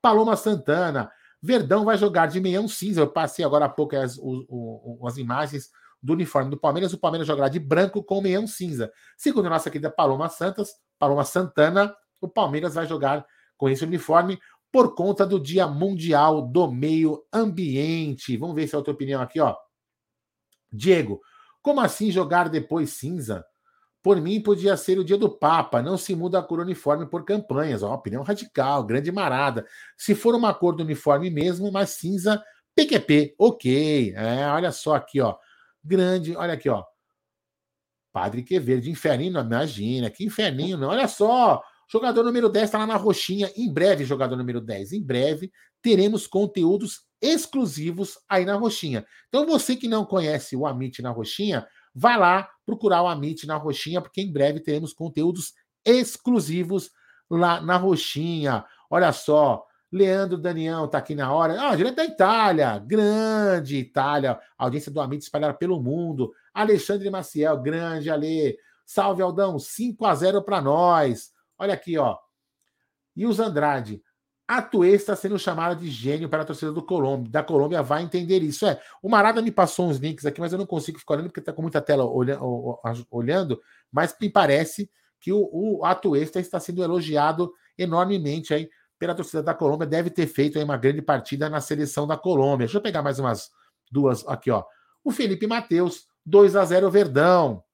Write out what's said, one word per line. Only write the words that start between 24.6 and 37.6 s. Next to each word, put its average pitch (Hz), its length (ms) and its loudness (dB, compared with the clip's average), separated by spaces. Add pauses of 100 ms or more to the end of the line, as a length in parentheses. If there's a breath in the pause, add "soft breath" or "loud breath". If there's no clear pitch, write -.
ser 190 220 0
o 185 60 0
dia 185 140 2
do 180 120 2
Papa. 156 500 2
Não 160 160 -2
se 180 200 -6
muda 175 240 -2
a - 20 -2
cor 165 180 -6
uniforme 165 460 -2
por 170 180 -8
campanhas. 151 600 -2
Ó, 104 100 -4
opinião 123 300 -8
radical, 143 600 -2
grande 135 280 -2
marada. 139 520 -2 (320 loud breath)
Se - 200 0
for 233 180 2
uma 233 220 2
cor 175 200 2
do 170 60 -6
uniforme 151 480 0
mesmo, 175 420 -2
mas 196 200 -2
cinza, 202 500 -2 (320 loud breath)
P 302 120 6
Q 294 160 2
P, 147 360 2
ok. 147 800 2
É, 120 320 -2
olha 160 240 -2
só - 240 -2
aqui, 139 260 -2
ó. 113 140 0 (480 soft breath)
Grande, 180 520 0
olha 165 180 -4
aqui, 143 140 -4
ó. 104 160 0 (1300)